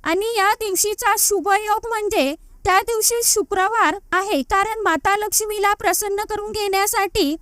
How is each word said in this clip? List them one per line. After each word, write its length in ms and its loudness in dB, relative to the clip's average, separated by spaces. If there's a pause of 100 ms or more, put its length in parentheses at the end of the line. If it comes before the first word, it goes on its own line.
आणि 220 0 (120)
या 160 2
दिवशीचा 640 -2
शुभ 300 0
योग 400 0
म्हणजे 460 0 (300)
त्या 160 4
दिवशी 440 0
शुक्रवार 720 0 (140)
आहे, 300 0
कारण 380 -2
माता 360 0
लक्ष्मीला 580 0
प्रसन्न 420 -2
करून 360 -6
घेण्यासाठी 880 0